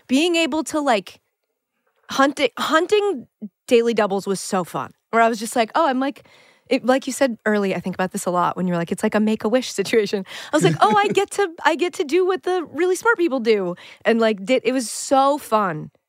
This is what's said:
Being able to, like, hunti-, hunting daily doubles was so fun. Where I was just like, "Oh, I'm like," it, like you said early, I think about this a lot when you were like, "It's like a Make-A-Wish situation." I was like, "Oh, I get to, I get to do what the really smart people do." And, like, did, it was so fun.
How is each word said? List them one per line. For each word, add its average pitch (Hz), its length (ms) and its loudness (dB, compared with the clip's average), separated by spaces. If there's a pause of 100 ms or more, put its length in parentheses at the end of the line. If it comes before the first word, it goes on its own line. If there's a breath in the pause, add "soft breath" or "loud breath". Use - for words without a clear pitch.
Being 330 280 2
able 311 280 0
to, 311 160 -4
like, 247 400 -2 (920)
hunti-, 277 480 0
hunting 339 680 0 (400)
daily 233 260 4
doubles 202 320 0
was 196 160 -4
so 185 220 -2
fun. 135 260 -8 (220)
Where 226 100 4
I 226 80 6
was 233 80 -2
just 220 180 -8
like, 226 200 0
"Oh, 311 120 2
I'm 254 120 0
like," 269 280 -6 (420 soft breath)
it, 262 160 0
like 262 200 2
you 262 80 -6
said 247 320 0
early, 202 300 2
I 180 60 -6
think 185 120 -6
about 185 200 -4
this 202 120 -8
a 180 60 -2
lot 175 260 0
when 185 100 -2
you 180 60 0
were 170 40 0
like, 170 140 -4
"It's 196 120 -4
like 220 100 0
a 208 60 2
Make-A-Wish 220 520 0
situation." 202 540 -2 (260 loud breath)
I - 40 2
was 311 80 2
like, 156 180 0
"Oh, 214 140 4
I 403 140 2
get 392 220 0
to, 403 180 -2 (160)
I 320 100 2
get 349 200 -2
to 381 80 -4
do 339 220 0
what 370 180 -2
the 359 280 -2
really 359 240 0
smart 453 220 2
people 269 220 0
do." 202 360 0 (300 loud breath)
And, 226 140 4
like, 220 240 0
did, 254 220 2
it 247 60 2
was 254 180 -2
so 277 480 2
fun. 175 540 -2 (180)